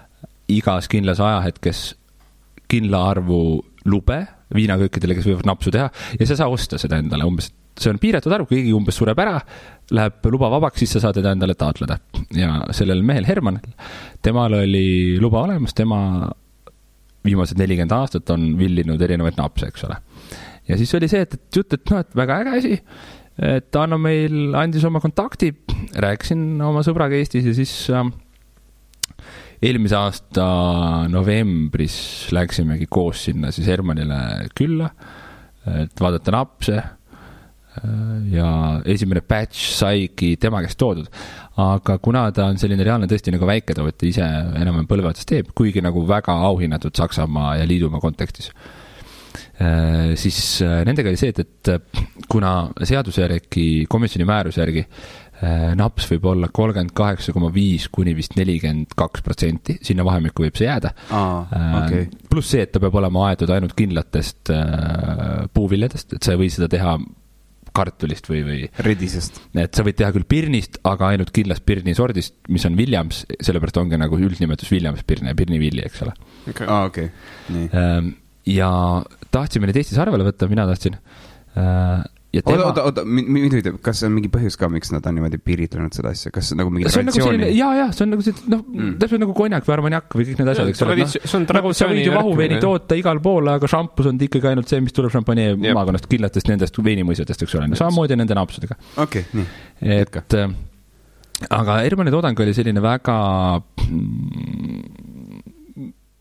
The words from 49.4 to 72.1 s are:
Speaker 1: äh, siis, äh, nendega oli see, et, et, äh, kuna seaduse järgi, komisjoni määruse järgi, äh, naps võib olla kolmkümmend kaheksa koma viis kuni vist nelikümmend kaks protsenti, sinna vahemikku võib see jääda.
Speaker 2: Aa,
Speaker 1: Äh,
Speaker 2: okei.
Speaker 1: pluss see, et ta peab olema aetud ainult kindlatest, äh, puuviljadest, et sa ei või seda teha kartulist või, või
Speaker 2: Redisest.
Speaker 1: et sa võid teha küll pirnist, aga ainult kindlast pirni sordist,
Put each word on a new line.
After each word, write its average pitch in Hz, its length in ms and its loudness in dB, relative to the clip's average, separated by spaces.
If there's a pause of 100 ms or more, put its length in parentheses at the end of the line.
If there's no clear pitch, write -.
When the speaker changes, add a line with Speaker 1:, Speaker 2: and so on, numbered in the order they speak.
Speaker 1:
äh, 82 600 2
siis, 90 240 -2 (220)
äh, 85 240 2
nendega 127 240 2
oli 92 120 0
see, 123 120 2
et, - 80 -4
et, - 320 -4
äh, - 320 -4 (220)
kuna 98 260 2 (220)
seaduse 98 500 0
järgi, 85 400 0 (220)
komisjoni 107 420 0
määruse 98 320 0
järgi, 80 240 0 (560)
äh, 82 340 2
naps 101 380 0
võib 87 160 0
olla 90 240 2
kolmkümmend 101 400 0
kaheksa 101 400 -2
koma 87 200 2
viis 95 360 2
kuni 87 280 0
vist - 200 -6
nelikümmend 78 600 -2
kaks - 280 -2
protsenti, - 560 -2
sinna 92 240 0
vahemikku 85 400 0
võib 76 160 -2
see 113 80 2
jääda. 135 240 -2 (140)
Speaker 2:
Aa, 95 420 -2
Speaker 1:
Äh, 82 380 0
Speaker 2:
okei. 87 180 0 (220)
Speaker 1:
pluss - 260 0
see, 113 160 2
et - 40 -20
ta 95 80 0
peab 98 200 2
olema 95 300 2
aetud 87 200 0
ainult 90 260 0
kindlatest, 82 760 -2
äh, 78 960 -2
puuviljadest, 104 680 0
et - 60 -12
sa 95 100 2
ei 92 120 4
või 90 80 0
seda 85 160 0
teha 87 300 0 (720)
kartulist 82 580 -4
või, 78 160 -2
või 73 120 -4 (280)
Speaker 2:
Redisest. 90 540 -2 (180)
Speaker 1:
et 85 180 0
sa - 80 2
võid 104 140 0
teha 101 160 2
küll 92 160 0
pirnist, 147 540 0
aga 95 260 2
ainult 95 240 0
kindlast 101 320 0
pirni 92 320 0
sordist, 120 380 0 (140)